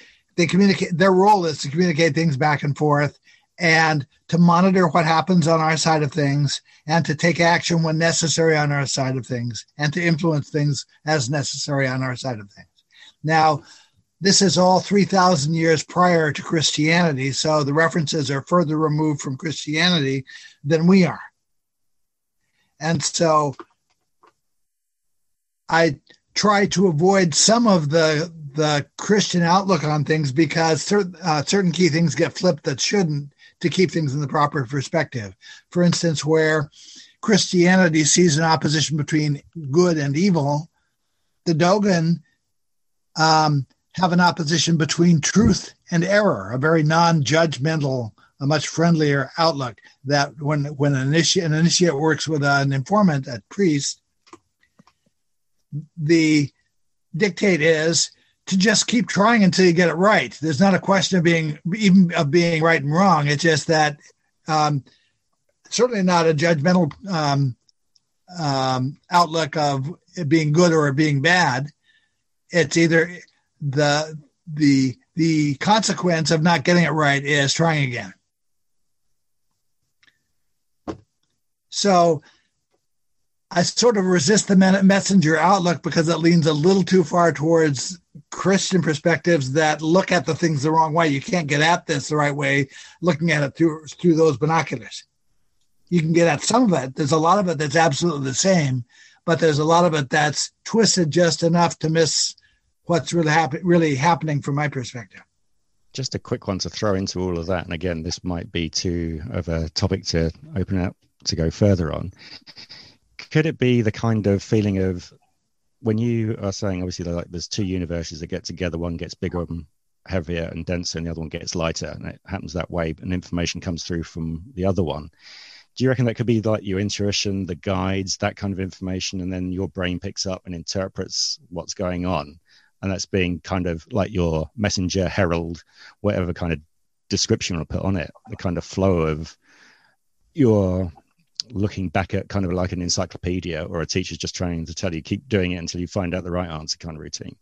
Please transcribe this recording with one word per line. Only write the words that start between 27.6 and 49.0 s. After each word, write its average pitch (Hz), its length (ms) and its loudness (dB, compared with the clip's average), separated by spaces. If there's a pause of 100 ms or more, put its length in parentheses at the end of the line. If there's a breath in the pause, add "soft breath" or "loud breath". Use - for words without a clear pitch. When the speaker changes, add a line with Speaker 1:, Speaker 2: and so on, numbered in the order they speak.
Speaker 1:
of 175 220 4
the, 156 420 2 (220)
the 151 340 0 (100)
Christian 185 460 0
outlook 180 400 2
on 151 200 0
things 156 280 0
because 156 500 0
cer-, 196 300 0 (100)
uh, 156 220 0
certain 196 280 0
key 170 180 2
things 151 260 0
get 147 220 -2
flipped 180 260 0
that 139 160 -4
shouldn't 151 540 -2 (260 soft breath)
to 175 100 -2
keep 185 220 0
things 147 240 -4
in 151 60 -4
the 143 60 -4
proper 147 380 0
perspective. 127 720 -6 (340 loud breath)
For 175 140 0
instance, 165 420 0
where 156 460 0 (500 loud breath)
Christianity 180 800 4
sees 156 340 4
an 160 80 0
opposition 151 520 0
between 147 440 -2 (280)
good 170 280 2
and 143 180 -2
evil, 156 540 0 (760)
the 170 80 0
Dogen, 170 680 2 (920)
um, 156 520 2 (260)
have 175 200 0
an 175 80 4
opposition 165 560 0
between 160 420 2
truth 196 540 0 (160)
and 170 140 0
error, 180 480 0
a 127 80 -4
very 156 240 2
non-judgmental, 151 1300 0 (280 soft breath)
a 139 60 -6
much 147 220 0
friendlier 156 720 0